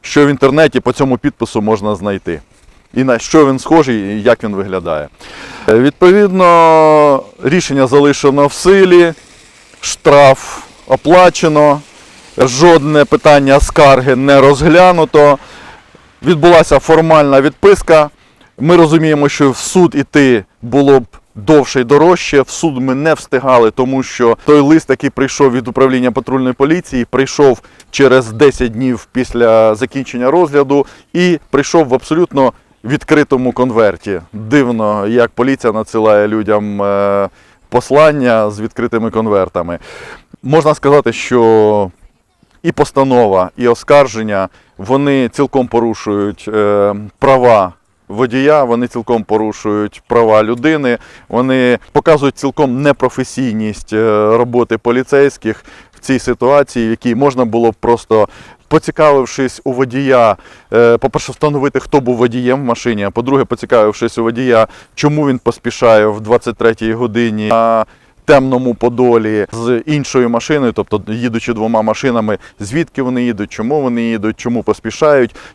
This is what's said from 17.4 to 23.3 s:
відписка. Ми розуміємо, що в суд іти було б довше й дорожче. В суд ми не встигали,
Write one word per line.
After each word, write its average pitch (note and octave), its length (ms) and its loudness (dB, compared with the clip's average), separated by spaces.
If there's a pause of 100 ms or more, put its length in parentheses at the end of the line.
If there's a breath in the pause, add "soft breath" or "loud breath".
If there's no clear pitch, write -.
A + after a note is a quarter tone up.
відписка. D#3 680 2 (500 soft breath)
Ми E3 160 2
розуміємо, D#3 540 2
що C#3 220 0
в A#2 60 -6
суд F3 380 0
іти C3 480 0 (180)
було C#3 380 2
б A#2+ 60 -6 (300)
довше C3 460 0
й - 20 -2
дорожче. D3 580 2
В B2+ 80 -2
суд D3 320 -6
ми C3 140 -2
не D#3 180 -2
встигали, B2+ 580 0